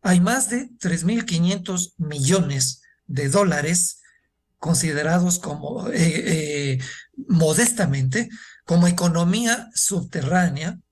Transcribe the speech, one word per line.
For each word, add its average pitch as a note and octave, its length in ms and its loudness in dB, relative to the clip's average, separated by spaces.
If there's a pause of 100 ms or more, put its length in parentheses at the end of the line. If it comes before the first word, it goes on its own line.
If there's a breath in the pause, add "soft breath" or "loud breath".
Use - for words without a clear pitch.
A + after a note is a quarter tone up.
hay F3+ 180 4
más A3 300 2
de A#3+ 280 -4
tres E3+ 280 -2
mil A3+ 180 0
quinientos F3+ 720 -2
millones C#3+ 840 0 (260 soft breath)
de C#3 220 -4
dólares E3 720 0 (580 soft breath)
considerados E3 800 0
como, D3 480 -8
eh, A#3+ 80 -6
eh, D3+ 840 0 (500 loud breath)
modestamente, D#3+ 1000 2 (380 loud breath)
como F3 240 4
economía F3 840 0
subterránea E3 1040 -2 (140)